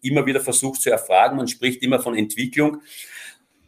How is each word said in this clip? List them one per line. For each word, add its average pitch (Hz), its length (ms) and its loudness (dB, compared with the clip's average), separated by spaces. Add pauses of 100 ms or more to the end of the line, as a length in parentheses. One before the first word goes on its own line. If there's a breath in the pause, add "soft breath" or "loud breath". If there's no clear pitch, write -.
immer 135 240 0
wieder 131 160 2
versucht 135 400 -2
zu - 80 0
erfragen. 113 480 4
Man 123 100 -2
spricht 127 360 -4
immer 127 160 2
von 120 180 -4
Entwicklung. 127 640 -2 (880 loud breath)